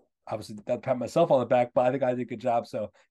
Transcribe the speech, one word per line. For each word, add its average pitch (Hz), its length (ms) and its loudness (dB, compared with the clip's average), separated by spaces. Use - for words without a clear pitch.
Obviously, 107 300 -10
that - 160 -4
pat 127 160 -2
myself 160 320 0
on 135 100 6
the 120 60 0
back, 123 280 2
but 127 120 2
I 127 40 4
think 135 120 -2
I 127 80 2
did 123 100 -4
a 120 40 -4
good 113 160 -10
job. 120 260 0
So 107 240 -8